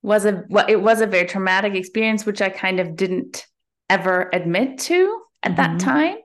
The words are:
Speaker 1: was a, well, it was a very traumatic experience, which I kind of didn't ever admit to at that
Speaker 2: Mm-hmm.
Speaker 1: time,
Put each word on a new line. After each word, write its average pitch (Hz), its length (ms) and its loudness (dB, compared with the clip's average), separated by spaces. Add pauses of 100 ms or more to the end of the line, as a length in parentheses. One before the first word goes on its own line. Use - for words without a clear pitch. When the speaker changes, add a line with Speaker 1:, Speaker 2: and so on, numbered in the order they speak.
Speaker 1:
was 208 220 2
a, 196 220 0
well, 196 220 2
it 214 120 4
was 220 200 4
a 220 60 2
very 180 200 0
traumatic 190 480 0
experience, 214 500 -2
which 208 160 -4
I 196 80 0
kind 185 300 -2
of 165 160 -4
didn't 185 500 -4 (440)
ever 180 420 2
admit 180 500 -2
to 381 400 0 (220)
at 190 140 -2
that 269 140 2
Speaker 2:
Mm-hmm. 180 180 -2
Speaker 1:
time, 330 360 0